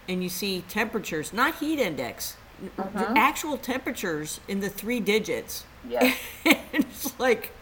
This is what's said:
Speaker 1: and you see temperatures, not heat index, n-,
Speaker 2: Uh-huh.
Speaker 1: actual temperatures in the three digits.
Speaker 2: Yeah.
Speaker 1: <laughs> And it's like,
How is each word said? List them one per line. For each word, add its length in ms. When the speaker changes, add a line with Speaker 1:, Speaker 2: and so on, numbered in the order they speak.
Speaker 1:
and 120
you 60
see 400
temperatures, 640
not 240
heat 240
index, 560
n-, 160
Speaker 2:
Uh-huh. 380
Speaker 1:
actual 420
temperatures 880
in 140
the 80
three 320
digits. 640
Speaker 2:
Yeah. 260
Speaker 1:
<laughs> 160
And 120
it's 480
like, 320